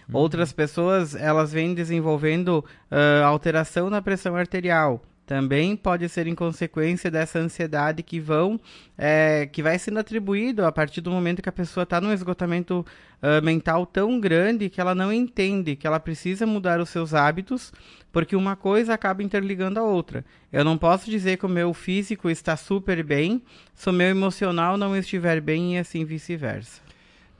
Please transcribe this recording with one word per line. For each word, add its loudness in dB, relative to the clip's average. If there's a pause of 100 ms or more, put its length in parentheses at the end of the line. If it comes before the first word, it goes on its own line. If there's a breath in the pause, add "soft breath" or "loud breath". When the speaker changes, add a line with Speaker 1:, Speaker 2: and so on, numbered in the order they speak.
Speaker 1:
Uhum. -4
Speaker 2:
Outras 2
pessoas, 0
elas 0
vêm -2
desenvolvendo, 0 (260 loud breath)
ah, 6
alteração 0
na 0
pressão -2
arterial. 0 (240)
Também 0
pode 0
ser -4
em -2
consequência -2
dessa -2
ansiedade -2
que -8
vão, 2 (400 loud breath)
é, 4
que -4
vai 2
sendo -4
atribuído -2
a 2
partir -2
do -4
momento 0
que -8
a -4
pessoa -4
tá 0
num 0
esgotamento, -2 (380 loud breath)
ah, 4
mental 2
tão 0
grande 2
que -8
ela 0
não 0
entende 0
que -6
ela 2
precisa -4
mudar 0
os -4
seus -4
hábitos, 0 (380 loud breath)
porque 0
uma 2
coisa 2
acaba -2
interligando -2
a 0
outra. -2 (280 soft breath)
Eu 2
não 2
posso 2
dizer 0
que -4
o 0
meu 0
físico -4
está -2
super -2
bem 0 (320 loud breath)
se -8
o 4
meu 4
emocional 0
não -2
estiver -2
bem -2
e -2
assim -4
vice-versa. -8 (600 soft breath)